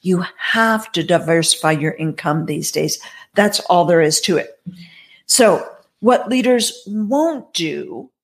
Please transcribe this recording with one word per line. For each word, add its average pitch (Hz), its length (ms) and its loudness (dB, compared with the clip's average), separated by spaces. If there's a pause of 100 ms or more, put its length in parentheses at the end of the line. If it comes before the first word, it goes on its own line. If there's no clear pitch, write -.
you 180 220 0 (120)
have 226 560 -2
to 170 100 -2
diversify 165 720 0
your 156 220 -2
income 160 520 -4
these 156 240 -6
days. 156 300 -4 (340)
That's 202 260 2
all 175 240 2
there 170 180 4
is 156 200 2
to 175 140 0
it. - 240 -6 (680)
So - 400 4 (340)
what 226 280 4
leaders 247 580 0
won't 226 680 -2
do 147 560 -6 (140)